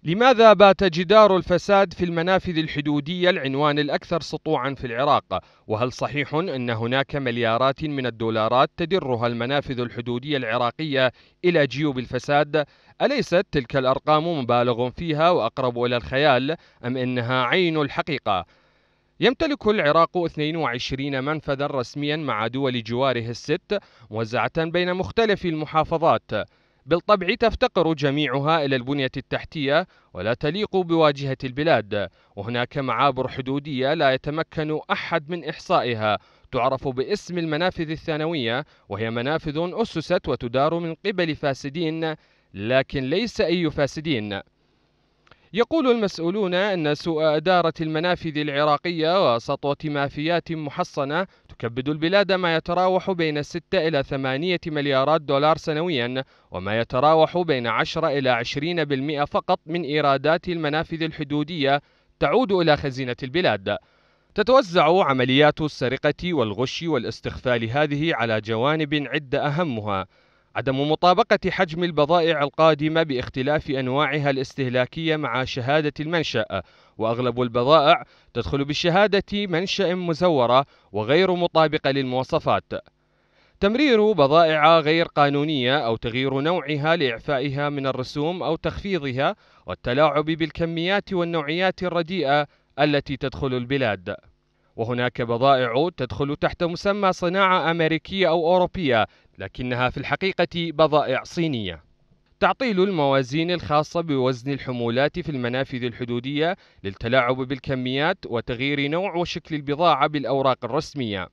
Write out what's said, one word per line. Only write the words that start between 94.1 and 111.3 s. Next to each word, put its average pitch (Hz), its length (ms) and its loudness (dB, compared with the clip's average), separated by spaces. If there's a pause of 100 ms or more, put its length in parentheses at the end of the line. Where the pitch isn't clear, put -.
وهناك 123 460 -2
بضائع 127 760 2
تدخل 139 380 -4
تحت - 280 -2
مسمى 190 500 -2
صناعة 180 580 2
أمريكية 165 580 0
أو 165 180 2
أوروبية، 170 600 2 (300)
لكنها 123 520 -4
في - 80 -8
الحقيقة 170 480 -2 (100)
بضائع 147 680 2
صينية. 113 600 -4 (560)
تعطيل 196 440 2
الموازين 147 680 0
الخاصة 156 500 -2
بوزن 131 500 -2
الحمولات 127 680 -2
في 165 100 -8
المنافذ 127 540 -4
الحدودية 127 760 -4 (260)
للتلاعب 120 520 0
بالكميات 131 880 -4
وتغيير 131 640 -4
نوع 170 280 -4
وشكل 165 400 -6
البضاعة 143 520 2
بالأوراق 135 580 0
الرسمية. 113 680 -6